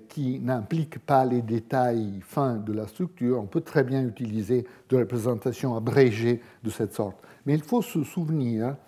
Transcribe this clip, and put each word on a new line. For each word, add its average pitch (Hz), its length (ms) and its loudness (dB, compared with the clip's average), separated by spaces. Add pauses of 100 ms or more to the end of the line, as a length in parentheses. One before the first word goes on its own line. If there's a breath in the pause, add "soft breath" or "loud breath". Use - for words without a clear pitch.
qui 127 320 -4
n'impliquent 127 600 -2
pas 131 260 4
les 123 160 2
détails 113 800 0
fins 127 360 -2
de 107 160 -6
la 107 120 -4
structure, 123 540 -2
on 101 80 -8
peut 160 140 -2
très 147 220 2
bien 131 220 0
utiliser 113 640 -2 (220 loud breath)
des 131 80 4
représentations 120 800 0
abrégées 117 680 4 (220 loud breath)
de 110 60 -4
cette 107 240 -4
sorte. 101 240 -4 (280 loud breath)
Mais 139 80 2
il 151 100 0
faut 240 180 0
se 160 220 -2
souvenir 135 720 -2 (120 soft breath)